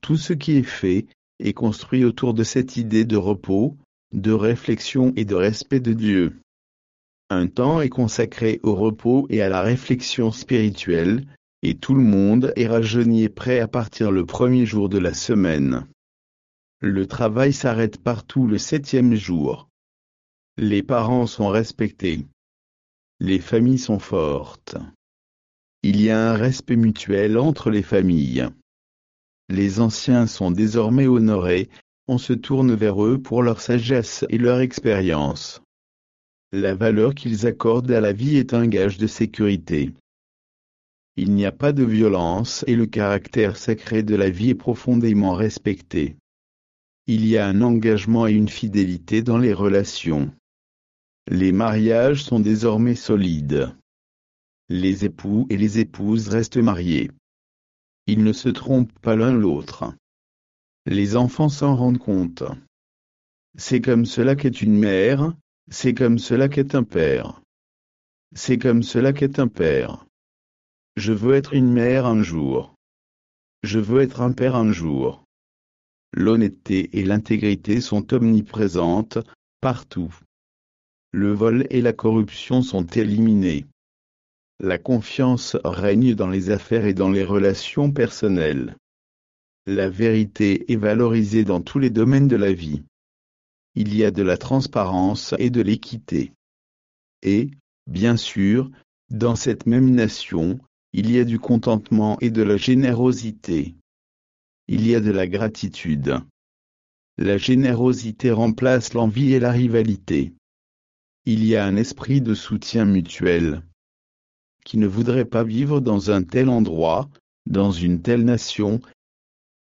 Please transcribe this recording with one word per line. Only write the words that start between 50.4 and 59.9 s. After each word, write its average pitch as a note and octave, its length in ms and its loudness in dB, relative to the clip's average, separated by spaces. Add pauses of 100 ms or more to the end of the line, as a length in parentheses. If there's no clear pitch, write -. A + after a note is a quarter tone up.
Les F#2 240 2
mariages A2+ 720 2
sont A#2+ 160 0
désormais A2 540 2
solides. D#2+ 840 -2 (920)
Les F#2+ 360 0
époux G#2 440 -2
et G#2 80 -2
les G#2 220 0
épouses G#2+ 500 -2
restent A2 280 -2
mariés. F2 520 0 (960)
Ils G#2+ 180 2
ne G#2+ 80 4
se A2 180 -2
trompent B2+ 520 0
pas A2+ 140 0
l'un A#2 180 2
l'autre. E2 580 -2 (920)